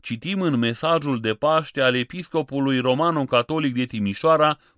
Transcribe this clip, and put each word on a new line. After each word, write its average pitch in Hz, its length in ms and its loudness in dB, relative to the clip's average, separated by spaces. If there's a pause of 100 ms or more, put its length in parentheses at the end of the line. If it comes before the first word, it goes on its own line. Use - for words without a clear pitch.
Citim 165 400 -6
în 156 180 0
mesajul 139 640 0
de 110 120 -2
Paște 151 480 0
al 127 140 4
episcopului 135 840 -2
romano-catolic 139 960 0
de 127 100 0
Timișoara, 147 760 0 (180)